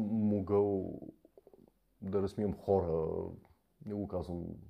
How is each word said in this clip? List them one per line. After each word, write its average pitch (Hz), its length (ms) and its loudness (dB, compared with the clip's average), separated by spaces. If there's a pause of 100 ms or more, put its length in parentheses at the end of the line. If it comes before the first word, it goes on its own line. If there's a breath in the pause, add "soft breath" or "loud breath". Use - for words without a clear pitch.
могъл 101 840 2 (1120)
да 95 200 0
разсмивам 98 320 0
хора, 85 520 2 (800)
не 104 80 -6
го 101 140 -4
казвам 87 360 -6 (240)